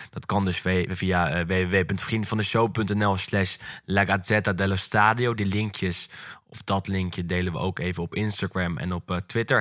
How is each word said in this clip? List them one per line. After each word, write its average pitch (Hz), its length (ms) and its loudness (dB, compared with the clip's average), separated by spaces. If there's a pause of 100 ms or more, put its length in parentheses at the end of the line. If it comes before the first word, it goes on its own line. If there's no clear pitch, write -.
(100)
Dat - 160 -10
kan 98 180 2
dus 92 160 0
ve-, 92 300 2
via, 90 400 2
eh, 87 160 0
W 92 240 2
W - 0 -
W 95 160 4
punt 95 160 -2
vriend 110 260 -2
van 110 100 0
de 107 60 0
show 113 280 4
punt 104 220 0
N 104 100 2
L 101 140 4
slash 95 380 0 (280)
La 98 200 2
Gazzetta 98 480 2
dello 95 240 0
Stadio. 113 580 2
Die 104 120 -2
linkjes 98 600 -2 (380)
of - 160 -14
dat 98 240 0
linkje 92 400 -2
delen 90 260 0
we 82 60 -6
ook 92 200 -2
even 87 240 -2
op 82 120 -6
Instagram 92 640 -2
en 90 140 -4
op, 87 180 -6
eh, 90 60 0 (100)
Twitter. 117 340 0